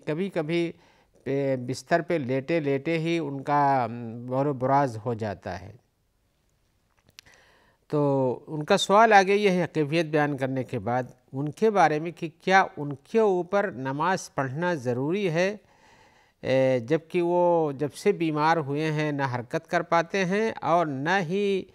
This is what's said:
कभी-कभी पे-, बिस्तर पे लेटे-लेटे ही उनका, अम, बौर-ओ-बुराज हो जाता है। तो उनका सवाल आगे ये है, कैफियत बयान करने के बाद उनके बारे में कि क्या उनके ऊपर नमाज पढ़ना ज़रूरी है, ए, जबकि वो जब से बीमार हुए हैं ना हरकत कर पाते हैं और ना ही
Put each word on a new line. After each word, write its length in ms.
कभी-कभी 680
पे-, 340
बिस्तर 420
पे 160
लेटे-लेटे 800
ही 220
उनका, 640
अम, 440
बौर-ओ-बुराज 720
हो 180
जाता 360
है। 220
तो 420
उनका 280
सवाल 360
आगे 220
ये 140
है, 260
कैफियत 300
बयान 320
करने 260
के 160
बाद 340
उनके 360
बारे 300
में 140
कि 160
क्या 400
उनके 400
ऊपर 540
नमाज 560
पढ़ना 460
ज़रूरी 500
है, 340
ए, 360
जबकि 420
वो 540
जब 160
से 220
बीमार 440
हुए 260
हैं 300
ना 140
हरकत 400
कर 140
पाते 360
हैं 360
और 340
ना 300
ही 580